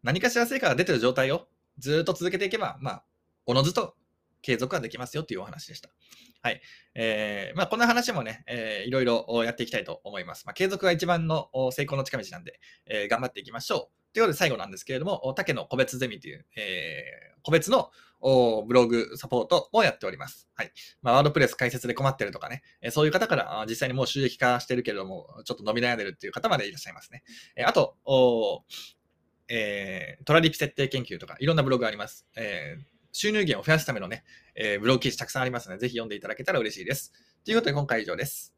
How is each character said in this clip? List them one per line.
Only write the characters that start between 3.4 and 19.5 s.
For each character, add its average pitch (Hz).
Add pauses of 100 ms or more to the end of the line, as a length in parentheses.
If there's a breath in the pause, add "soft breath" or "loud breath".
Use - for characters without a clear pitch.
お 123
の 135
ず 175
と 208 (460)
継 123
続 127
が 165
で 117
き 110
ま 101
す -
よ 160
っ -
て -
い -
う -
お 98
話 -
で -
し -
た。 - (500 soft breath)
は 120
い。 - (320 loud breath)
え 107
ー、 160
ま 190
あ、 -
こ 214
ん 233
な 240
話 240
も 151
ね、 113
え 110
ー、 120
い 123
ろ 131
い -
ろ 117 (180)
や 117
っ 117
て 120
い -
き -
た 120
い 95
と -
思 101
い 87
ま 87
す。 -
ま -
あ、 -
継 190
続 190
が 180
一 170
番 170
の、 160
お、 131
成 147
功 139
の 135
近 135
道 107
な 85
ん 87
で、 - (260 soft breath)
え 104
ー、 101
頑 117
張 127
っ -
て 101
い -
き 101
ま 117
し -
ょ -
う。 -
と 220
い -
う -
こ -
と 160
で -
最 165
後 120
な 87
ん 101
で 95
す -
け 135
れ 131
ど 160
も、 185
お、 131
竹 185
の 120
個 127
別 127
ゼ 131
ミ 104
と -
い 69
う、 - (100)
え 82 (340)
ー、 -
個 -
別 165
の、 240 (300 soft breath)
お、 120
ブ 120
ロ 123
グ 117
サ -
ポ 123
ー -
ト -